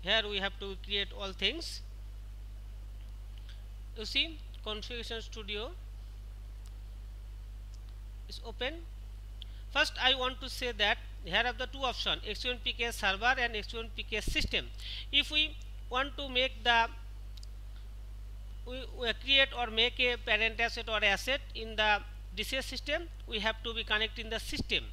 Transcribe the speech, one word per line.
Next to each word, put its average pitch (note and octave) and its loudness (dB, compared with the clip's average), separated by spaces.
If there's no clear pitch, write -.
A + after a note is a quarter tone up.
Here G#3+ 4
we G3+ 0
have G3 0
to G3 -6
create G3+ 0
all G3 -4
things. B3 -2
You A3 -6
see, D4+ 0
configuration A3 -4
studio G#3+ -6
is - -6
open. B3 -2
First D4 6
I C4 8
want B3+ 0
to B3 -6
say B3 -2
that G#3+ 6
here G3 4
are B3 2
the B3 -2
two - -8
options, A3 2
X G#3 -2
one B3 0
P B3 0
K A#3 0
server G#3+ 4
and A#3 2
X G#3 -4
one A3+ -4
P A3+ -4
K G#3+ 0
system. A#3 2
If C#4 6
we D4+ 2
want C4+ 0
to C#4+ -6
make B3+ 2
the, A#3 6
we, B3+ -6
we A#3+ 2
create C4+ 8
or A#3+ 2
make A3+ 4
a B3 6
parent A3 4
asset A#3 0
or G#3+ 4
asset G#3+ 4
in A3 -4
the G#3+ 8
D G#3+ 0
C C4 0
S C4 0
system, D4 0
we A3+ 0
have A3 2
to A#3 -2
be A3 -2
connecting A3 2
the A3 0
system. - 2